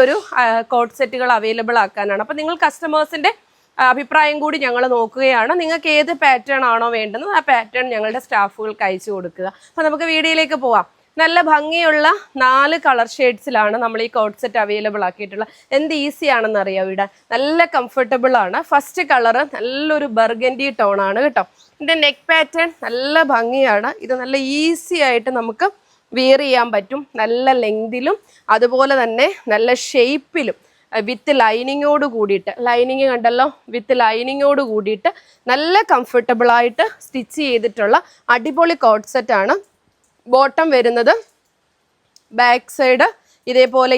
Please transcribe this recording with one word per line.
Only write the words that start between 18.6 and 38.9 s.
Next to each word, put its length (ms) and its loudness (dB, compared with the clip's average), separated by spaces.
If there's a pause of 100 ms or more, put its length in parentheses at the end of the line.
ഫസ്റ്റ് 400 -2
കളർ 260 4 (180)
നല്ലൊരു 520 -2 (120)
ബർഗൻഡി 480 0 (140)
ടോൺ 260 2
ആണ് 180 -2
കേട്ടോ. 200 0 (320)
ഇതിൻ്റെ 280 -2
നെക്ക് 260 -2
പാറ്റേൺ 380 0 (160)
നല്ല 380 0 (100)
ഭംഗിയാണ്. 580 0 (140)
ഇത് 180 -4
നല്ല 140 -4 (220)
ഈസി 400 -2 (100)
ആയിട്ട് 300 0
നമുക്ക് 300 -4 (500)
വിയർ 260 4
ചെയ്യാൻ 300 2
പറ്റും, 260 -4 (200)
നല്ല 320 0 (100)
ലെങ്തിലും 540 -4 (400)
അതുപോലെ 460 2
തന്നെ 240 0 (280)
നല്ല 200 2 (140)
ഷേപ്പിലും, 680 -2 (400)
ഏഹ്, 120 -2
with 200 -6 (140)
ലൈനിങ്ങോട് 720 0
കൂടിയിട്ട്. 400 -2 (140)
ലൈനിങ് 440 0
കണ്ടല്ലോ, 340 0 (280)
with 160 -6 (120)
ലൈനിങ്ങോട് 680 0
കൂടിയിട്ട് 420 -2 (400)
നല്ല 300 2 (100)
കംഫർട്ടബിൾ 640 2
ആയിട്ട് 280 0 (200)
സ്റ്റിച്ച് 420 -10
ചെയ്തിട്ടുള്ള 500 0 (380)
അടിപൊളി 500 0
കോട്ട് 280 2